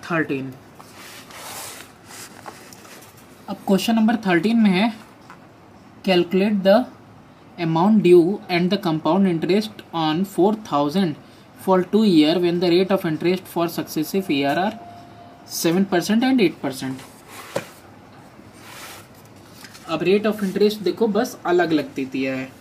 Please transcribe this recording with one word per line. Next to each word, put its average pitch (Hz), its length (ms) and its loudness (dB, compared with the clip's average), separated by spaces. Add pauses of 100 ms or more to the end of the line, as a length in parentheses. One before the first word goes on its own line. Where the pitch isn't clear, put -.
थर्टीन। 135 500 -6 (3000)
अब 202 80 -10 (100)
क्वेश्चन 202 280 0
नंबर 220 200 2 (100)
थर्टीन 190 340 2
में 214 100 6
है, 196 220 2 (1120)
calculate 190 580 2
the 190 120 6 (800)
amount 175 460 2
due 180 360 6 (100)
and 180 240 0
the 196 60 0
compound 165 480 0
interest 175 540 -2 (120)
on 160 340 -2
four 196 240 2 (160)
thousand 147 500 0 (420)
for 190 260 2
two 214 180 2
year 165 360 4
when 175 220 0
the 180 80 2
rate 185 260 2
of 185 100 -4
interest 170 500 -2
for 170 140 -2
successive 165 600 -6
year 139 280 0
are 208 160 -2 (800)
seven 175 300 0
percent 202 380 0
and 262 180 2
eight 160 200 2
percent। 131 420 -8 (2750)
अब 165 180 -4
rate 202 260 2
of 202 120 -4
interest 196 400 0
देखो, 214 260 0
बस 208 360 -2
अलग 175 260 0
अलग 143 240 -2
दे 135 120 -6
दिया 135 280 -6
है 131 140 -10 (120)